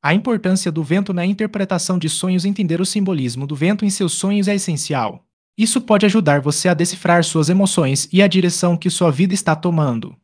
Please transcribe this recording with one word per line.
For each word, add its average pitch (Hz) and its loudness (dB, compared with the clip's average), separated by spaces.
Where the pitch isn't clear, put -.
A 147 2
importância 190 0
do 156 -4
vento 190 -2
na 175 -2
interpretação 196 -2
de 160 -2
sonhos. 185 -2
Entender 180 0
o 190 0
simbolismo 139 -2
do 147 -6
vento 196 0
em 202 2
seus 190 -2
sonhos 202 -2
é 202 0
essencial. 139 -4
Isso 220 2
pode 208 2
ajudar 160 4
você 147 -2
a 180 2
decifrar 175 0
suas 160 0
emoções 175 0
e 185 4
a 202 6
direção 175 2
que 175 -2
sua 175 2
vida 175 0
está 165 0
tomando. 156 -2